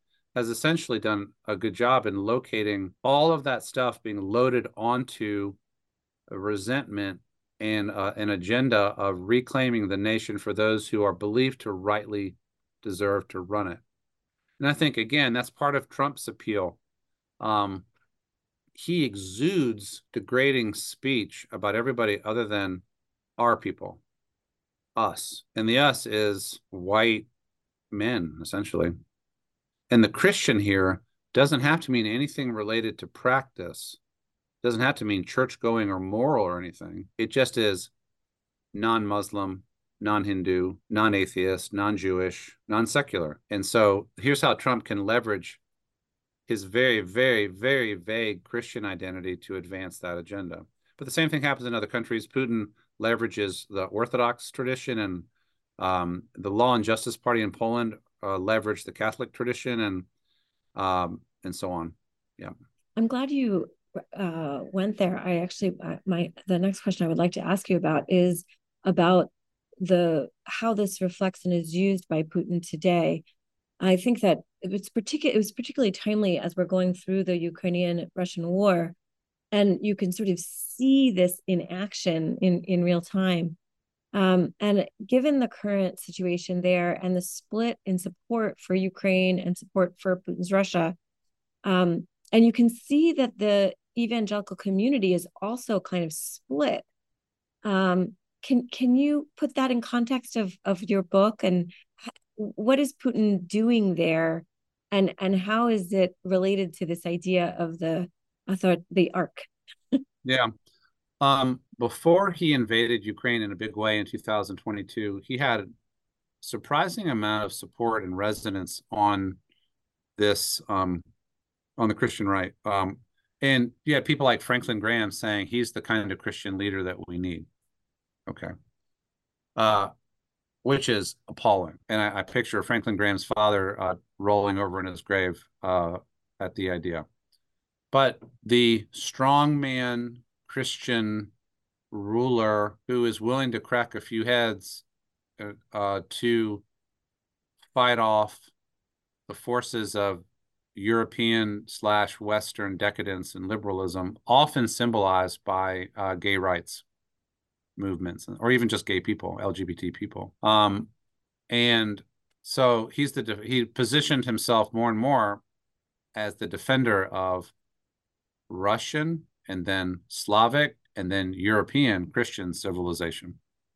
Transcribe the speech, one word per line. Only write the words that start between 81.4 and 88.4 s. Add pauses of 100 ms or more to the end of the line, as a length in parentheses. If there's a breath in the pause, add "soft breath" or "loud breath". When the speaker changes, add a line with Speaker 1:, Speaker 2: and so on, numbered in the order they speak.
Speaker 2:
in (100)
action
in,
in
real
time. (560)
Um,
and (200)
given
the
current
situation
there
and
the
split
in
support